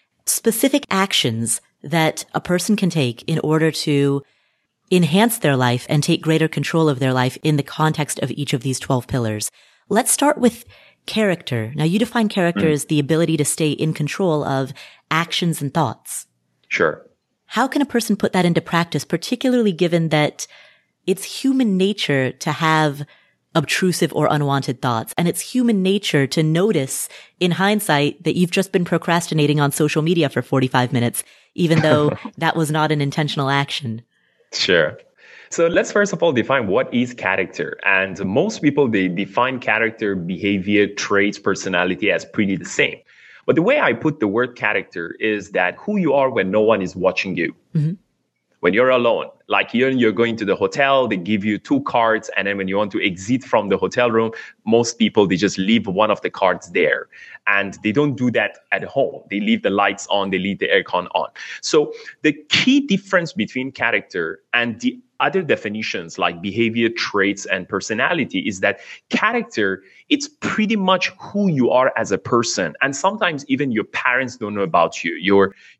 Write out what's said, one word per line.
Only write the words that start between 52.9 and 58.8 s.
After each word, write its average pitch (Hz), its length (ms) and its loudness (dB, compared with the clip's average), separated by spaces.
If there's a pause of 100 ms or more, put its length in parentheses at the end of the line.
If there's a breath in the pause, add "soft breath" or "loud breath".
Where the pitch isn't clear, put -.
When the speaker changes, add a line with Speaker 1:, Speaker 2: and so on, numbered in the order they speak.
Speaker 2:
to - 120 -2
exit 98 400 -2
from 104 240 0
the 95 80 2
hotel 120 340 0
room, 113 220 0 (320 loud breath)
most 117 340 2
people, 104 280 4
they 90 100 2
just 92 200 0
leave 101 300 0
one 104 240 2
of 101 120 -2
the 90 80 -4
cards 90 420 -2
there. - 360 0 (380 loud breath)
And 98 380 0
they 107 80 2
don't 143 240 0
do 123 160 0
that 110 260 -2 (140)
at 98 100 0